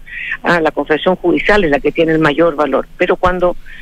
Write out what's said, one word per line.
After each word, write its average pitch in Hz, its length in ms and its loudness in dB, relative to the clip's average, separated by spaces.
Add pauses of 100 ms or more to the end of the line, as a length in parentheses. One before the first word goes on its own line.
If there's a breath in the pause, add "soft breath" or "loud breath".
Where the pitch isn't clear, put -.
(440 loud breath)
Ah, 175 160 2
la 156 120 0
confesión 151 460 0
judicial 180 460 2
es 156 60 0
la 143 100 2
que - 120 -2
tiene 160 220 0
el 160 60 2
mayor 156 360 2
valor. 135 320 0 (100)
Pero 180 180 2
cuando 180 400 0 (260 loud breath)